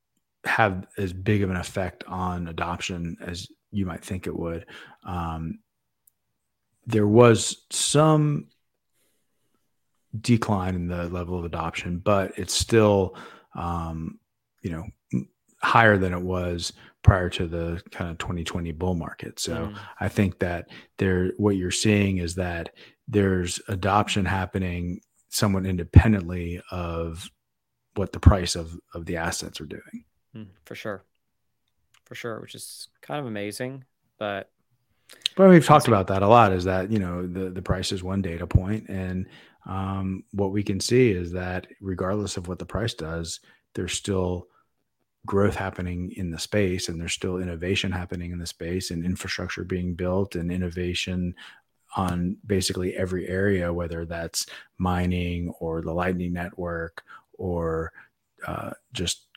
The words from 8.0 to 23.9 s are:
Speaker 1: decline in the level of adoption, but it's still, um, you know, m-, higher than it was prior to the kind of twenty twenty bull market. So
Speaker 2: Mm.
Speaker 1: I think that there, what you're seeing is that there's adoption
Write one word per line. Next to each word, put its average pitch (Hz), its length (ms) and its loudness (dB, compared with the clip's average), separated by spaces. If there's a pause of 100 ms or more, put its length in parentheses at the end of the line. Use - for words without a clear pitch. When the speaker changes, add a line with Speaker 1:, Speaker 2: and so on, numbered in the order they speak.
Speaker 1:
decline 104 560 2
in 87 140 -2
the 87 200 -4
level 87 300 -4
of 85 60 -6
adoption, 85 540 -6
but 98 400 2
it's - 160 -6
still, 104 600 4 (380)
um, 82 640 -6 (440)
you 95 80 -6
know, 82 160 -8 (260)
m-, 64 160 -2 (340)
higher 110 360 8
than 92 140 0
it 90 100 -4
was 90 500 -4 (300)
prior 92 280 4
to 90 160 -4
the 85 440 -4
kind 87 200 -6
of 80 80 -10
twenty 85 260 -4
twenty 85 280 -4
bull 90 220 -2
market. - 440 -8
So - 300 -4
Speaker 2:
Mm. 104 100 -12 (220)
Speaker 1:
I 95 80 0
think 98 320 2
that 87 280 -4 (300)
there, 92 380 2
what 104 200 4
you're 90 140 -2
seeing 101 480 2
is 87 180 -4
that 87 380 -6 (340)
there's 95 600 2
adoption 101 560 2